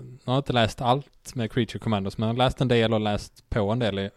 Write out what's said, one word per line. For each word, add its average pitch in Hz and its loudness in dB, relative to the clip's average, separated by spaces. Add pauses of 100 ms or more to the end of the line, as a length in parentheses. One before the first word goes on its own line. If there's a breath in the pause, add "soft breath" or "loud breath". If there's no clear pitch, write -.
(240)
jag 123 -2
har 131 2
inte 139 -4
läst 117 2
allt 135 -2
med 113 -4
Creature 110 -2
Commandos, 98 -2
men 110 0
jag 117 -2
har 120 -2
läst 127 2
en 135 2
del 117 4
och 107 2
läst 104 -4
på 101 0
en 117 0
del 101 0
i, 98 -4